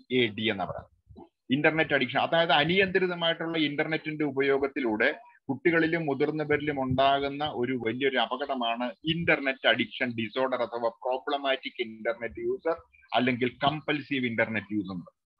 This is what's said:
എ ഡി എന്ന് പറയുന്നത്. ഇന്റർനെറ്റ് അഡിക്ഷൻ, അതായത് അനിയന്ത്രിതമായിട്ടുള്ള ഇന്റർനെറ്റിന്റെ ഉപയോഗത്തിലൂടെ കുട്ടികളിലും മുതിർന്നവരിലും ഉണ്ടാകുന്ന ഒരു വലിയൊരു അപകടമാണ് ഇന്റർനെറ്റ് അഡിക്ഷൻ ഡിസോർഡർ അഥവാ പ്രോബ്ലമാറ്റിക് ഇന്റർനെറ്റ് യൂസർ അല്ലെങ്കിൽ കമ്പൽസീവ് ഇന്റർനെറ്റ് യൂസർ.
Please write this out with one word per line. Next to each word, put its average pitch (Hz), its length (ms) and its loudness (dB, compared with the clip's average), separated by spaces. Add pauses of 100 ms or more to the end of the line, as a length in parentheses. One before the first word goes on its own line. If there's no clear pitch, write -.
(120)
എ 123 140 4
ഡി 107 160 -6
എന്ന് 104 220 0
പറയുന്നത്. - 600 -12 (240)
ഇന്റർനെറ്റ് 151 440 2
അഡിക്ഷൻ, 135 240 0
അതായത് 165 340 2
അനിയന്ത്രിതമായിട്ടുള്ള 170 1080 2
ഇന്റർനെറ്റിന്റെ 156 680 -2
ഉപയോഗത്തിലൂടെ 139 960 2 (280)
കുട്ടികളിലും 165 580 2
മുതിർന്നവരിലും 147 760 0
ഉണ്ടാകുന്ന 139 600 2
ഒരു 123 280 -2 (140)
വലിയൊരു 127 320 0
അപകടമാണ് 123 720 -2 (140)
ഇന്റർനെറ്റ് 156 640 0
അഡിക്ഷൻ 123 420 0
ഡിസോർഡർ 120 520 -2
അഥവാ 117 260 -2 (160)
പ്രോബ്ലമാറ്റിക് 135 800 -2
ഇന്റർനെറ്റ് 113 580 -6
യൂസർ 131 360 -2 (380)
അല്ലെങ്കിൽ 123 340 2 (160)
കമ്പൽസീവ് 143 640 -2
ഇന്റർനെറ്റ് 110 480 -2
യൂസർ. 92 280 -6 (380)